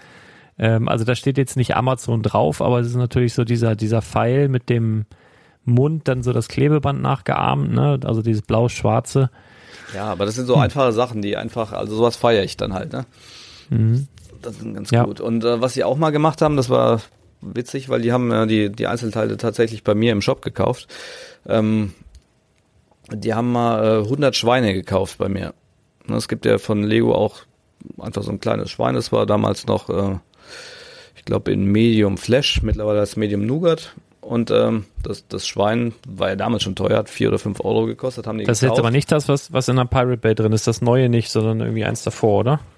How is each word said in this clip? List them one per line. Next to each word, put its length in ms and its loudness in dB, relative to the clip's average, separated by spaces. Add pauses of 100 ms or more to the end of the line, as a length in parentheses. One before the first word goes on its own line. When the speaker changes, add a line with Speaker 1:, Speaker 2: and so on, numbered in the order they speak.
(580)
Speaker 1:
Ähm, 300 2
also 160 2
da 100 2
steht 220 -2
jetzt 200 -2
nicht 200 0
Amazon 460 0
drauf, 400 0
aber 180 2
es 60 0
ist 100 -6
natürlich 380 0
so 100 2
dieser, 320 0
dieser 260 0
Pfeil 460 2
mit 220 -2
dem 340 0 (600)
Mund, 440 2
dann 140 0
so 100 0
das 160 0
Klebeband 540 0
nachgeahmt, 720 0
ne? 300 2
Also 180 0
dieses 200 0
blau-schwarze. 880 0 (640)
Speaker 2:
Ja, 120 -6
aber 200 -4
das 100 -4
sind 100 -6
so 80 4
Speaker 1:
Hm. 80 6
Speaker 2:
einfache 300 2
Sachen, 300 -2
die 140 -4
einfach, 360 -6
also 240 -6
sowas 200 2
feier 280 2
ich 120 -8
dann 160 -4
halt, 200 -8
ne? 120 -8 (640)
Speaker 1:
Mhm. 360 2 (360)
Speaker 2:
Das 160 -12
sind 160 -12
ganz 160 -8
Speaker 1:
Ja. 140 6
Speaker 2:
gut. 160 -6
Und, 240 -2
äh, 160 0
was 140 0
sie 100 0
auch 120 0
mal 140 2
gemacht 320 2
haben, 140 2
das 140 0
war 300 4 (400)
witzig, 480 -10
weil 120 0
die 120 0
haben, 200 2
äh, 140 2
die, 240 2
die 180 -6
Einzelteile 480 -4
tatsächlich 480 -2
bei 100 2
mir 180 2
im 100 0
Shop 200 -2
gekauft. 460 -2 (580)
Ähm, 460 0 (1200)
die 220 -4
haben 180 -2
mal, 500 2
äh, 60 -2
hundert 280 0
Schweine 380 2
gekauft 440 -2
bei 100 -2
mir. 260 -6 (520)
Ne, 100 -4
es 120 -4
gibt 180 -4
ja 120 4
von 240 -2
Lego 320 2
auch 220 0 (640)
einfach 220 -8
so 100 -8
ein 80 -6
kleines 300 -2
Schwein, 240 -2
das 180 -4
war 140 2
damals 400 0
noch, 240 -2
äh, 280 -2 (960)
ich 100 -20
glaub, 240 -2
in 180 0
Medium 520 4
Flash, 440 0
mittlerweile 380 0
als 160 -2
Medium 300 0
Nougat. 480 0 (260)
Und, 300 -2
ähm, 360 2 (180)
das, 240 -10
das 180 -8
Schwein 460 0 (160)
war 220 -2
ja 60 -4
damals 280 -2
schon 100 -4
teuer, 240 0
hat 100 -2
vier 200 -2
oder 100 0
fünf 220 -6
Euro 260 0
gekostet, 400 -6
haben 120 -6
die 60 -6
Speaker 1:
Das 140 2
ist 40 2
jetzt 80 4
Speaker 2:
gekauft. 100 2
Speaker 1:
aber 100 2
nicht 220 2
das, 160 0
was, 240 0
was 160 0
in 80 2
der 80 2
Pirate 320 0
Bay 180 2
drin 180 2
ist, 140 2
das 160 0
neue 260 4
nicht, 220 2
sondern 300 0
irgendwie 240 -4
eins 180 -4
davor, 380 2
oder? 180 2 (180)